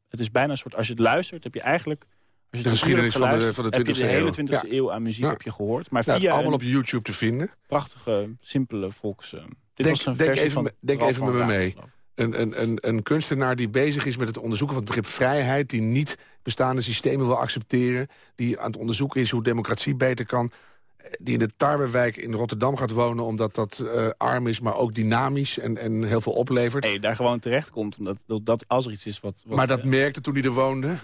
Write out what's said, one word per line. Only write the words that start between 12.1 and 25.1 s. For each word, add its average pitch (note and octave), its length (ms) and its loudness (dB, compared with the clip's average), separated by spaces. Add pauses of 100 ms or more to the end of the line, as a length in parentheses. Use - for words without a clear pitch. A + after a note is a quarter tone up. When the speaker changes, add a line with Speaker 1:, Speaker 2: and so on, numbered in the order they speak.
Speaker 2:
Een, A#2 260 0
een, A2+ 220 -2
een, A2+ 160 0 (100)
een A2+ 140 0
kunstenaar C3+ 540 0
die A#2+ 120 -2
bezig C#3+ 380 0
is B2 100 -2
met B2 120 -2
het A2+ 100 -8
onderzoeken A#2 380 -2
van A2+ 80 -2
het - 100 -6
begrip A2+ 200 -2
vrijheid, C3+ 560 2
die A#2 100 -2
niet A#2+ 360 0 (260)
bestaande C3 380 0
systemen B2+ 460 0
wil A#2+ 120 2
accepteren, B2 680 0 (280)
die A#2+ 240 -2
aan A2 120 -6
het G#2+ 100 -8
onderzoeken C3 400 -2
is A#2+ 100 0
hoe A#2 120 0
democratie A#2 520 0
beter B2+ 320 0
kan, A#2+ 240 -2 (460)
eh, - 140 -20 (100)
die B2 120 -4
in A#2 60 2
de A2 180 2
Tarwewijk B2 600 2
in A#2 180 -8
Rotterdam A#2 420 0
gaat B2 140 -2
wonen... A#2 340 0
omdat A2 300 -2
dat, A2 240 -4
eh, A2+ 380 0
arm B2 300 0
is, A2+ 140 0
maar A2 160 0
ook A#2 180 0
dynamisch C3 640 0